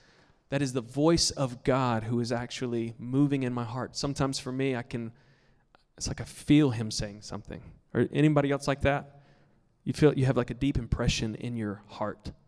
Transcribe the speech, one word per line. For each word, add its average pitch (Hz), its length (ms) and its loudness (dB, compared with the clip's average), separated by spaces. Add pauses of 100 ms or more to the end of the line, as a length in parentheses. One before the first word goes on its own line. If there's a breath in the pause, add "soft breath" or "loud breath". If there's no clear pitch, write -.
(480 soft breath)
that 139 120 -2
is 135 120 0
the 127 80 0
voice 147 500 2
of 123 320 -4
God 127 420 2
who 120 160 0
is 117 120 -2
actually 117 640 -4
moving 135 440 2
in 123 100 0
my 120 120 -2
heart. 117 320 -6
Sometimes 135 420 0
for - 120 -6
me, 131 260 0
I 120 60 -4
can, 117 300 -8 (840 soft breath)
it's - 120 -6
like - 120 -6
I 113 40 -8
feel 147 460 4
him 110 200 -4
saying 104 320 -6
something. - 400 -12 (300)
Or 117 200 2
anybody 143 380 4
else 139 160 -2
like 139 140 -2
that? 139 400 0 (640 soft breath)
You 131 80 -2
feel, 147 220 6
you 131 120 2
have, 131 100 2
like, 123 140 0
a 123 40 -6
deep 139 240 -2
impression 117 560 -2
in 120 220 -8
your 104 300 -4
heart - 460 -8 (160)